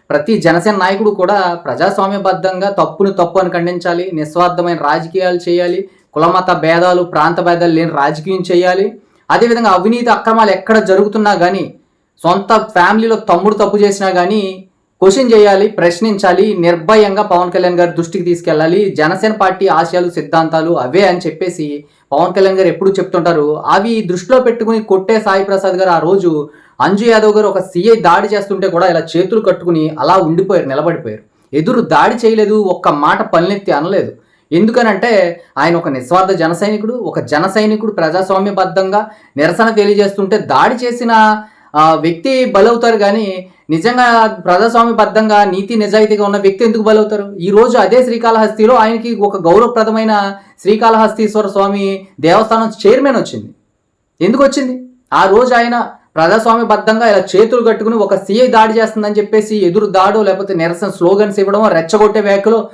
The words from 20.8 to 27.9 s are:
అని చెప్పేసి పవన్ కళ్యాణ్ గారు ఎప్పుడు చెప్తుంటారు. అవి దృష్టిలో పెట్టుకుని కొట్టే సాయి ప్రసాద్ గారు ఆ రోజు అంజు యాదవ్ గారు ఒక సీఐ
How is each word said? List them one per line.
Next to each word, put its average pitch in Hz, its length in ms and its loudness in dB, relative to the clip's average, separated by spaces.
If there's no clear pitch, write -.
అని 180 120 0
చెప్పేసి 156 640 -8
పవన్ 170 220 0
కళ్యాణ్ 190 240 2
గారు 185 100 2
ఎప్పుడు 190 240 0
చెప్తుంటారు. 165 720 -2
అవి 214 360 0
దృష్టిలో 180 380 0
పెట్టుకుని 226 440 -2
కొట్టే 202 360 0
సాయి 196 240 0
ప్రసాద్ 190 320 -2
గారు 185 140 0
ఆ 165 100 2
రోజు 160 500 0
అంజు 196 240 0
యాదవ్ 214 300 4
గారు 208 120 2
ఒక 196 120 -2
సీఐ 190 400 0